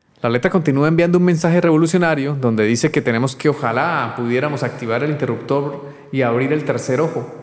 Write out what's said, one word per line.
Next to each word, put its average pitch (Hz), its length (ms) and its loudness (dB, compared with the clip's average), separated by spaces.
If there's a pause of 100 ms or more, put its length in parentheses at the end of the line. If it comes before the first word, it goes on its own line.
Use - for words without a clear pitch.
(200)
La 120 80 -2
letra 120 220 0
continúa 147 380 2
enviando 170 280 4
un 175 80 4
mensaje 175 380 4
revolucionario 160 720 2
donde 113 320 2
dice 120 240 2
que 147 100 -2
tenemos 123 340 0
que - 140 -2
ojalá 135 680 -2
pudiéramos 127 480 -2
activar 120 400 -4
el 151 80 -2
interruptor 143 800 -4 (220)
y 131 80 -2
abrir 127 320 0
el 151 120 -2
tercer 131 360 -2
ojo. - 420 -6